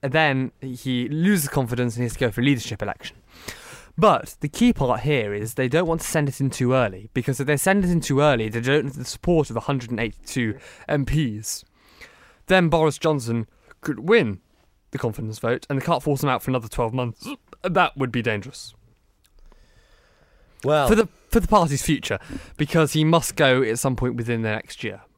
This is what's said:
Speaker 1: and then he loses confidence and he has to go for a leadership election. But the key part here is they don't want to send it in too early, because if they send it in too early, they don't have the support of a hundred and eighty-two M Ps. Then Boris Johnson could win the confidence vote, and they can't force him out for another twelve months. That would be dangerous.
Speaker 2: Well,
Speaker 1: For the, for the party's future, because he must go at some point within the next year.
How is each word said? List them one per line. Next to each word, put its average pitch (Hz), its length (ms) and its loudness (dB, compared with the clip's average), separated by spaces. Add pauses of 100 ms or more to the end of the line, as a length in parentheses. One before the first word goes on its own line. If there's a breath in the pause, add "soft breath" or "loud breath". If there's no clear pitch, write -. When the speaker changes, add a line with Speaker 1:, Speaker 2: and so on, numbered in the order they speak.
Speaker 1:
and 131 120 -4
then 139 380 2 (100)
he 123 480 -4
loses 165 400 2
confidence 120 460 -2
and 120 60 -4
he 123 40 0
has 117 80 -6
to - 60 -12
go 120 120 0
for 123 100 -2
a - 20 2
leadership 123 380 0
election. - 360 -10 (800 loud breath)
But 175 420 4
the 151 100 -4
key 240 240 4
part 120 280 0
here 117 320 0
is 107 200 -6
they 131 140 -2
don't 156 200 2
want 165 140 -2
to - 60 -8
send 151 200 0
it 139 140 -6
in 139 80 0
too 123 240 0
early, 107 400 -2
because 127 260 -2
if 139 60 -2
they 147 120 2
send 196 280 2
it 175 60 2
in 165 100 2
too 139 200 0
early, 123 280 2
they 117 120 -4
don't 135 240 2
have 139 100 -8
the 135 100 -10
support 165 460 0
of 113 40 -6
a 113 60 -4
hundred 123 300 -2
and 117 80 -4
eighty-two 113 580 -4 (300 loud breath)
M 143 180 0
Ps. 120 580 -4 (840 loud breath)
Then 185 220 6
Boris 156 280 2
Johnson 117 480 -2 (360 soft breath)
could 139 180 -6
win 139 400 2 (500)
the - 80 -8
confidence 110 420 -6
vote, 120 300 -2
and 139 100 0
they 127 60 -6
can't 160 160 0
force 143 220 -2
him 139 60 2
out 127 120 0
for - 80 -6
another 123 180 -2
twelve 113 280 -4
months. 123 320 -4 (340)
That 180 340 2
would 131 160 -2
be 117 120 -2
dangerous. 110 500 -6 (1900 soft breath)
Speaker 2:
Well, 143 240 2
Speaker 1:
For 160 80 6
the, 208 120 4 (220)
for 233 100 4
the 175 80 -4
party's 165 360 4
future, 143 360 -2 (360 loud breath)
because 151 380 2
he 156 100 2
must 160 320 2
go 131 280 4
at 117 160 -2
some 131 160 0
point 123 200 -2
within 117 280 -2
the 110 60 -2
next - 340 -8
year. 98 180 -8 (160)